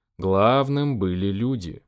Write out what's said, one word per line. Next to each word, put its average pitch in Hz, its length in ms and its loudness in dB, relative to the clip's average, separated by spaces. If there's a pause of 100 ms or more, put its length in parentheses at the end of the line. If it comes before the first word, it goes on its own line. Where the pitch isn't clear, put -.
(180)
главным 131 800 2
были 92 300 -2
люди. 101 600 -4